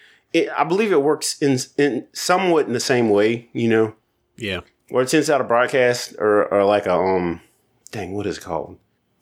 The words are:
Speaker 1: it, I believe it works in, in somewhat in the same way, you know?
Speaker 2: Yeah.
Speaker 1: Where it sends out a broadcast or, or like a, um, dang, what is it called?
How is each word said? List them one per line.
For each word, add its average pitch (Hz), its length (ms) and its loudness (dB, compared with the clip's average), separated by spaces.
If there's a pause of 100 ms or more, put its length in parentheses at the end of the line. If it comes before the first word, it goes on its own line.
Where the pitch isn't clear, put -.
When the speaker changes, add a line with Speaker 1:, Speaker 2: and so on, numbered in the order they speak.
(340)
Speaker 1:
it, 156 220 0
I 147 100 2
believe 196 260 0
it 156 100 2
works 147 400 -2
in, 139 160 2 (200)
in 139 340 0
somewhat 180 560 0
in 117 60 -6
the 120 60 -2
same 120 300 2
way, 110 440 2
you 117 160 0
know? 110 260 2 (400)
Speaker 2:
Yeah. 95 260 -8 (280)
Speaker 1:
Where 123 140 0
it 127 60 -8
sends 156 200 2
out 139 120 2
a 123 40 -6
broadcast 123 760 0
or, 104 340 2
or 101 120 4
like 101 200 2
a, 92 100 0
um, 87 440 0 (520)
dang, 95 220 -10
what 101 140 -6
is 82 100 -6
it - 60 -18
called? 85 340 -10 (440)